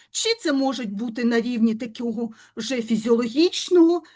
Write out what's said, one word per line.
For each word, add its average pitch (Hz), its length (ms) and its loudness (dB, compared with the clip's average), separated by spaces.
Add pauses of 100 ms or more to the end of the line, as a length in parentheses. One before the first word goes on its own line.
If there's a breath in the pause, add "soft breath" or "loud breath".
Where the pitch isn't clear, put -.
(100)
чи - 180 -4 (120)
це 311 120 0
можуть 262 400 -2
бути 226 320 -4
на 233 160 2
рівні 226 340 0
такого 233 560 -6 (260 loud breath)
вже 233 260 -4
фізіологічного 254 1200 2 (140 soft breath)